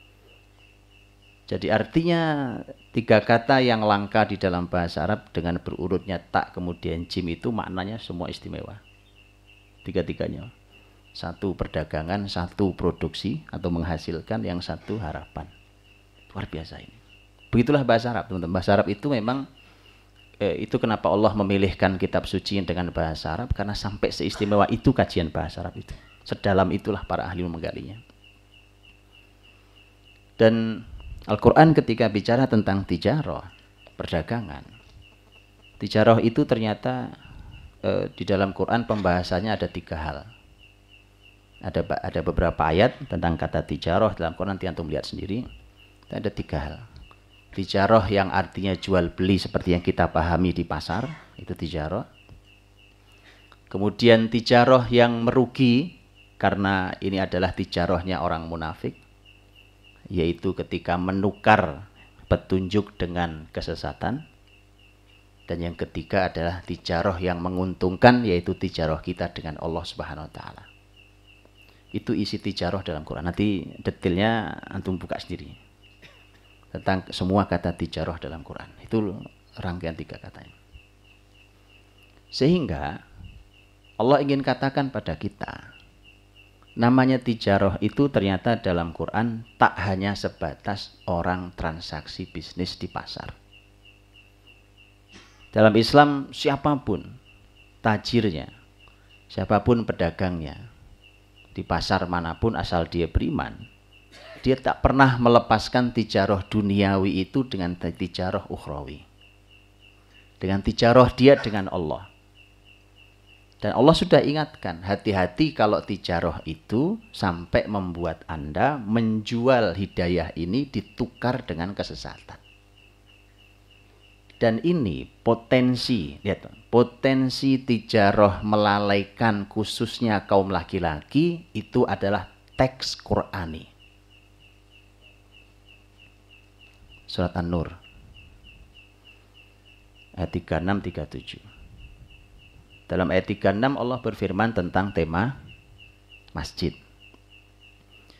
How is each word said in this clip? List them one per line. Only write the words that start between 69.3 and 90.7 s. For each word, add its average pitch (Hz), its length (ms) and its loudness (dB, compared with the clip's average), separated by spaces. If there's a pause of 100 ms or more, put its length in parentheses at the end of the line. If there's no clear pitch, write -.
Allah 82 240 -6
Subhanahu 78 400 -12
wa - 80 -20
taala. - 300 -16 (1300)
Itu 107 240 -4
isi 98 240 -4
tijarah 92 480 -4
dalam 78 160 -6
Quran. 76 240 -8
Nanti 98 400 0 (160)
detailnya 98 880 -2
antum 92 240 -4
buka 90 240 -8
sendiri. 78 320 -12 (1200)
Tentang 95 400 -2
semua 95 400 2
kata 87 240 -2
tijarah 82 400 -6
dalam 78 320 -12
Quran. - 320 -16
Itu 107 320 -2 (480)
rangkaian 85 400 -6
tiga - 160 -12
katanya. - 400 -20 (1800)
Sehingga 92 720 0 (960)
Allah 131 240 4
ingin 139 160 0
katakan 135 480 -2
pada 104 320 -6
kita, - 560 -10 (1040)
namanya 127 400 6
tijarah 98 640 2
itu 143 240 2
ternyata 98 480 2
dalam 85 400 -2
Quran 113 480 -4 (160)
tak - 240 6
hanya 98 320 -2
sebatas 92 880 -8